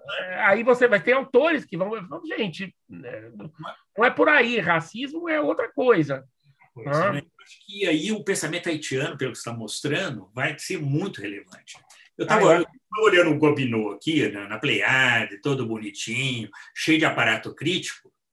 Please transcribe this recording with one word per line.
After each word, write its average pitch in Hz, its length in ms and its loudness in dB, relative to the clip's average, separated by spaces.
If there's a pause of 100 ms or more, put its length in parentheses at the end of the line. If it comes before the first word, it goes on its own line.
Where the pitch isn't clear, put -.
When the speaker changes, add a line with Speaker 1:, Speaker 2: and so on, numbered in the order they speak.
Speaker 1:
É, - 260 -8 (100)
aí 208 180 4
você 247 240 6
vai 208 140 4
ter 233 120 2
autores 269 520 4
que - 120 -10
vão, 185 140 -2 (160)
vão, 330 180 -12
gente, 190 480 -6 (160)
né, 113 440 -14 (680)
não 226 60 2
é 254 60 6
por 294 180 2
aí, 247 320 4
racismo 233 680 -4
é 311 120 0
outra 311 320 -2
coisa. 160 520 2 (480)
Speaker 2:
Pois 135 140 -14
Speaker 1:
Hã? 151 300 0
Speaker 2:
é, - 20 -4
eu - 120 -14 (120)
acho - 240 -20
que 196 200 -6
aí 165 260 0
o 214 100 -4
pensamento 175 460 -4
haitiano, 151 500 -4
pelo 131 140 -4
que - 60 -14
você - 120 -10
tá 117 60 -8
mostrando, 143 760 -6
vai 147 240 -6
ser - 220 -8
muito 156 420 -4
relevante. - 560 -14 (400)
Eu - 100 -4
Speaker 1:
Ah, - 20 -8
Speaker 2:
tava 214 140 4
Speaker 1:
eu 175 80 8
acho 170 160 6 (360)
Speaker 2:
olhando 175 300 6
o 139 60 0
Gobineau 123 520 2
aqui, 127 380 0
na, 101 180 -8
na 107 120 -10
Pleiade, 117 840 0
todo 127 260 -2
bonitinho, 113 800 -6 (280)
cheio 160 220 2
de 160 60 2
aparato 113 520 0
crítico, - 560 -6 (200)